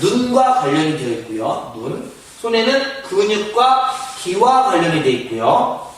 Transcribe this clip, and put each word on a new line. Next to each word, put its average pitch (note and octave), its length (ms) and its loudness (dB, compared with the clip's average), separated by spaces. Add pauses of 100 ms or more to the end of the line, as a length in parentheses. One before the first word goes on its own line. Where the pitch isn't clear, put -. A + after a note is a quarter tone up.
눈과 B3 600 2
관련이 D#3 360 0
되어 B2 120 -6 (100)
있고요. - 560 -6
눈. - 360 -10 (300)
소뇌는 A#3+ 600 0
근육과 A#3+ 880 2 (320)
기와 A#3+ 400 4
관련이 D#3+ 400 2
되어 C3+ 80 4
있고요. A#2 760 0 (100)